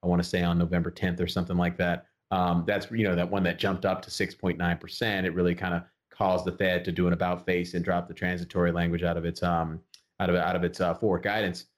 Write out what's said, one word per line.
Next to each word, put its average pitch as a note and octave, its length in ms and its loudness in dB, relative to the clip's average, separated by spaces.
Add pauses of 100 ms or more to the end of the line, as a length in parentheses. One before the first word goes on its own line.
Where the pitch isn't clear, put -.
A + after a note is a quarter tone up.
I F2+ 40 -2
wanna F2 180 4
say F2+ 180 0
on E2+ 160 2
November E2+ 320 0
tenth F2+ 300 -4
or E2+ 80 0
something F2+ 280 -2
like F2 200 0
that, F2 300 -2 (240)
um, F2 360 2
that's, G2+ 240 -2
you A2+ 140 2
know, F#2 100 4
that F2 160 0
one G2 140 0
that E2+ 140 0
jumped F#2+ 260 -2
up F#2 180 0
to - 80 -16
six - 240 -4
point F2 240 -2
nine F2 200 0
percent. G2 480 -2
It E2 80 -2
really F2 200 2
kinda F2 320 -2 (240)
caused F#2 340 2
the F2+ 80 -2
Fed F2+ 320 0
to F2+ 80 -2
do F2 140 2
an F2 60 4
about F2+ 340 0
face F2+ 280 -2
and F2 100 -2
drop F2 240 0
the E2+ 60 -14
transitory F2 580 0
language E2+ 300 0
out E2+ 140 0
of E2 80 -4
its, E2+ 180 -4
um, E2 380 0 (400)
out F#2 80 0
of, F2 80 4
out F2+ 200 2
of F2 80 0
its, E2+ 160 -4
uh, F2 140 2
forward F2+ 280 0
guidance. G2+ 440 -2 (120)